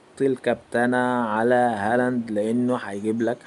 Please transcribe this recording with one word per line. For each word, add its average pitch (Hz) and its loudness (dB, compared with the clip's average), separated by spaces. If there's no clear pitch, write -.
الكابتنة 123 0
على 113 2
هالاند 120 0
لأنه 120 0
هيجيب 107 -4
لك، 117 -2